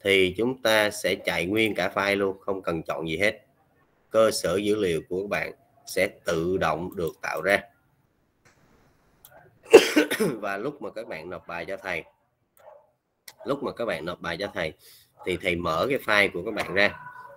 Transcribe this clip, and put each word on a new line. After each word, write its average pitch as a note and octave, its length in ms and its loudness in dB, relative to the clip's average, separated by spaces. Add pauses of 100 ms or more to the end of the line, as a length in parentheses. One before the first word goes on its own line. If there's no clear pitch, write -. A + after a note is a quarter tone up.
thì F#2+ 360 4
chúng B2 260 -2
ta G#2+ 280 4
sẽ F#2+ 240 -2
chạy F2 320 -2
nguyên G#2+ 280 0
cả F#2 200 -2
file G2+ 220 0
luôn, G2 240 -2
không F#2+ 220 -6
cần E2 200 -2
chọn D2+ 260 -6
gì D#2+ 100 -4
hết. G#2 280 -2 (640)
Cơ A2 200 4
sở F2 260 -2
dữ G#2 200 2
liệu F2 320 0
của F#2 140 -4
các G#2 60 -8
bạn E2 240 -4 (340)
sẽ F#2+ 220 0 (160)
tự F2 320 0
động E2 400 -2
được E2 240 -4
tạo D#2 220 -6
ra. F#2+ 200 2 (2500)
<coughs> - 0 -
Và G#2 380 -2
lúc A#2+ 260 -6
mà G2+ 80 -8
các A#2 180 -12
bạn F2 220 -12
nộp E2+ 160 -12
bài E2+ 180 -8
cho F#2+ 120 -8
thầy, F2 280 -6 (1400)
lúc C#3+ 180 -6
mà G2+ 100 -4
các A#2 120 -8
bạn E2+ 200 -4
nộp F2 160 -8
bài E2+ 160 -6
cho G2 180 -6
thầy, E2 180 -4 (540)
thì F2+ 100 0
thầy F2 200 0
mở E2+ 340 0
cái C3 80 0
file G#2 340 4
của F2 120 -6
các A2 100 -6
bạn F2+ 200 -4
ra. G2 240 2 (380)